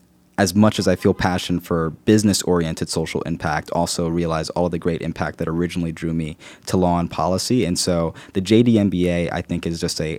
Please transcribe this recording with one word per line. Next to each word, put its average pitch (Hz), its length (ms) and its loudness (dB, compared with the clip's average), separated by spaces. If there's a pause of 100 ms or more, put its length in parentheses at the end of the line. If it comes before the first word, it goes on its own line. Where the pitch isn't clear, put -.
(380)
as 95 180 2
much 107 240 4
as 98 80 0
I 92 80 4
feel 95 180 2
passion 90 460 -2
for 82 300 -2
business-oriented 87 1000 2
social 80 360 -4
impact, 78 480 -4
also 85 360 -2
realize 82 440 -2
all 87 180 0
the 85 100 -4
great 82 220 -4
impact 78 380 -6
that 80 100 -4
originally 85 420 -2
drew 82 220 -6
me 80 240 -4 (300)
to 101 100 0
law 87 200 4
and 85 140 -2
policy. 92 540 0
And 87 120 -2
so 85 360 0 (180)
the - 80 -2
J 110 240 4
D 117 160 6
M 101 100 4
B 90 200 2
A, 87 220 0
I 87 100 -4
think, 85 260 -6
is 82 140 -4
just - 180 -4
a, 80 200 -4